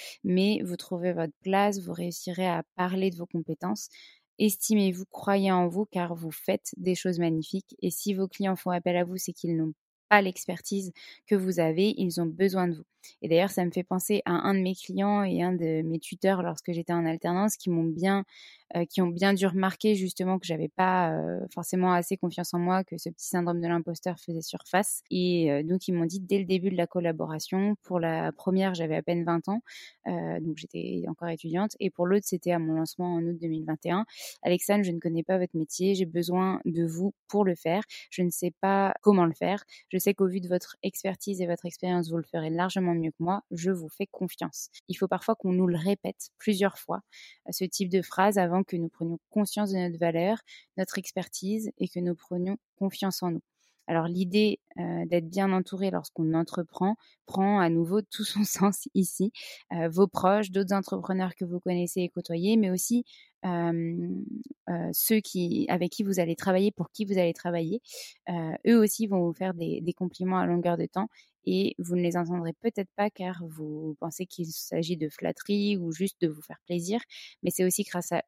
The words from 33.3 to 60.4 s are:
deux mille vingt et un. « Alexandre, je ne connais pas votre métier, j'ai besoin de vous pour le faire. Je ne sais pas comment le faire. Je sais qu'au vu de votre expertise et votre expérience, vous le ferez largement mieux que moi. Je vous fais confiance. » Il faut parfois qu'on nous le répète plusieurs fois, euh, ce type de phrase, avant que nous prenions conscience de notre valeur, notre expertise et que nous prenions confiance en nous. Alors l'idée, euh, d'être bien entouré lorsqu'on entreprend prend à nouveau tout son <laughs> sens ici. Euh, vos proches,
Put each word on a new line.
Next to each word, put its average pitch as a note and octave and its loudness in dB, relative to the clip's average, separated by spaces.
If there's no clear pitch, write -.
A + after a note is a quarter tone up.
deux E3 -6
mille D#3+ -4
vingt D#3 -4
et F3 0
un. « G3+ 0
Alexandre, G3+ 4
je F3+ 0
ne E3 -2
connais E3 -2
pas F#3+ 2
votre F3+ -2
métier, F#3 2
j'ai F#3 2
besoin F3 0
de E3+ 2
vous E3+ 0
pour G#3 4
le F3+ 2
faire. F3+ 0
Je - -4
ne F3 4
sais F3 -2
pas G3 4
comment G3 8
le E3 2
faire. F#3 -2
Je F#3 -2
sais G3+ 2
qu'au G3 2
vu F#3 -2
de F3+ -8
votre F3+ -2
expertise G3 -6
et F3 0
votre E3+ -4
expérience, F3 -2
vous E3 -2
le E3 -2
ferez D#3+ -4
largement F3+ 0
mieux D#3+ 0
que - -6
moi. F#3+ 0
Je F3 -2
vous E3 -4
fais - -6
confiance. » - -8
Il F3+ -6
faut F#3+ 0
parfois G3+ 0
qu'on F3+ 0
nous F#3 4
le F3 2
répète G3 -4
plusieurs G3 2
fois, G3 -8
euh, - -10
ce F#3 -4
type F3+ -2
de F#3 4
phrase, G3 2
avant F3+ 4
que - -4
nous E3 -2
prenions E3 -6
conscience G#3 0
de G3 0
notre F3+ -2
valeur, E3+ 2
notre F#3+ -4
expertise G3 -6
et F#3 -2
que F3+ -6
nous F3 0
prenions F3+ -4
confiance F#3+ -2
en F3 0
nous. E3 -4
Alors E3 0
l'idée, F#3+ 2
euh, E3+ -4
d'être E3+ 0
bien G3 2
entouré F#3+ 0
lorsqu'on D#3+ -2
entreprend F3 0
prend G3 2
à F3 4
nouveau E3+ 2
tout G#3+ -10
son G#3 0
<laughs> - -
sens - 0
ici. F#3+ 0
Euh, E3+ 0
vos F#3 6
proches, F#3+ 2